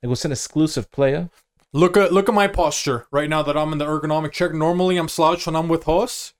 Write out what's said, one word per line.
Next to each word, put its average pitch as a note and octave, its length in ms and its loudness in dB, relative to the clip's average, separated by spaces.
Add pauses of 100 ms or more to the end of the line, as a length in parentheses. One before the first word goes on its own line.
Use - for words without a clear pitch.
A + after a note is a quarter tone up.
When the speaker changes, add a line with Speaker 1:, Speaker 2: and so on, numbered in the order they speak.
Speaker 1:
Like, A#2+ 60 -4
"What's B2+ 160 -2
an D3+ 60 -4
exclusive, D3+ 600 -2
playa?" C#3+ 380 0 (440)
Speaker 2:
Look F3 240 4
at, F#3 160 4
look G3 160 4
at A3 40 2
my G3+ 140 4
posture D3 640 -2
right D3 180 0
now D#3 140 0
that D3 140 -2
I'm D#3 160 -2
in D3+ 40 -4
the D3 80 -4
ergonomic D3+ 460 -2
chair. F3 220 -2
Normally, F3+ 440 0
I'm D#3+ 120 -2
slouched E3+ 380 0
when D#3+ 80 -2
I'm E3 120 -2
with E3 180 -2
Jos. F#3+ 540 -2